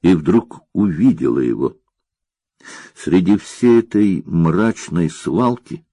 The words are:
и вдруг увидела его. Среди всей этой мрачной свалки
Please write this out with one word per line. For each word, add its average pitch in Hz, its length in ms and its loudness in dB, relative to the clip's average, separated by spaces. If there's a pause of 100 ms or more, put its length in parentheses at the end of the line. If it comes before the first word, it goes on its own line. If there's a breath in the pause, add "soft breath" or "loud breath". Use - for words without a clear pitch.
и 90 140 2
вдруг 87 480 -2 (100)
увидела 85 680 0
его. 62 360 -4 (1200 loud breath)
Среди 92 400 0
всей 117 440 2
этой 104 440 -2
мрачной 82 880 -2
свалки 123 840 -6